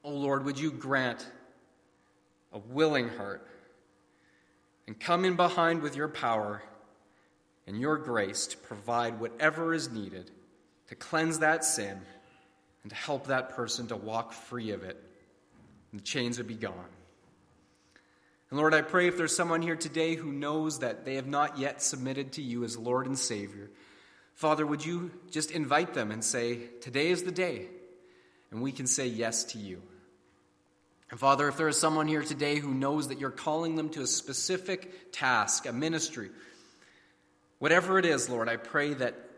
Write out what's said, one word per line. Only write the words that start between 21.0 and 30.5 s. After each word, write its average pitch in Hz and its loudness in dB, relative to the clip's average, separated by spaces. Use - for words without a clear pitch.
they 135 -4
have 131 -4
not 147 2
yet 135 -2
submitted 135 -2
to 160 -8
you 120 -2
as 110 -6
Lord 123 0
and 131 -2
Savior, 101 -6
Father, 151 2
would 143 -2
you 175 -4
just 151 -2
invite 156 2
them 110 -2
and 110 -4
say, 120 -2
"Today 139 0
is 180 2
the 180 -4
day," 165 -4
and 110 -8
we 131 -4
can 139 -8
say 131 0
yes 117 -2
to - -10
you. 95 -10